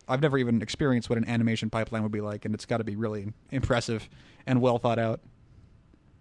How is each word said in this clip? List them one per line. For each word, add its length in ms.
I've 120
never 160
even 240
experienced 480
what 80
an 80
animation 440
pipeline 340
would 80
be 100
like, 220
and 100
it's 120
gotta 180
be 140
really 340
impressive 600
and 160
well 160
thought 220
out. 220